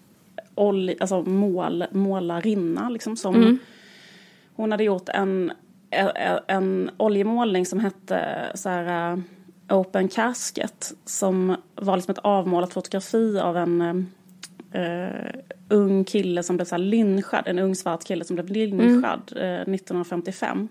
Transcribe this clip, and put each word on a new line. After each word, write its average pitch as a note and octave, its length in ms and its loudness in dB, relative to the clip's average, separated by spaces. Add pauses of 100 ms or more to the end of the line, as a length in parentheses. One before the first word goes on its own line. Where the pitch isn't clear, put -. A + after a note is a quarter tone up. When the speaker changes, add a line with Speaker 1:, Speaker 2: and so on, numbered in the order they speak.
(560)
Speaker 1:
olj-, G3 440 2
alltså F#3 220 0
mål-, F3+ 720 0
målarinna, F#3+ 960 0
liksom, A3+ 280 -6
som F#3+ 180 0
Speaker 2:
Mm. A#3 240 8 (960)
Speaker 1:
hon A3 160 -2
hade G#3+ 120 0
gjort F#3+ 260 0
en, F#3+ 420 0 (380)
en, G3 200 2 (380)
en F#3+ 500 0
oljemålning G#3 680 2
som F#3 140 -2
hette F#3 680 -4 (100)
så - 140 -6
här, F3 440 -2
eh, F#3 60 -2 (580)
Open F#3+ 300 2
Casket, - 840 -4 (120)
som F#3 500 0 (200)
var G3 220 0
liksom F#3 140 -2
ett F#3+ 60 -4
avmålat F3+ 560 2
fotografi G3+ 680 0
av F3 180 0
en, F3 500 0 (640)
eh, F3+ 720 -6 (280)
ung G3 340 4
kille F#3 400 0
som F3+ 140 -2
blev F3+ 80 -2
så F3+ 100 -6
här E3+ 80 -2
lynchad, G3+ 640 2
en F3+ 120 0
ung F#3+ 160 0
svart E3+ 280 -4
kille F3+ 220 -4
som F3+ 100 -4
blev E3+ 140 -6
lynchad, A3 840 2
Speaker 2:
Mm. F3+ 260 -4
Speaker 1:
eh, - 60 -6
nittonhundrafemtiofem F#3 1040 -4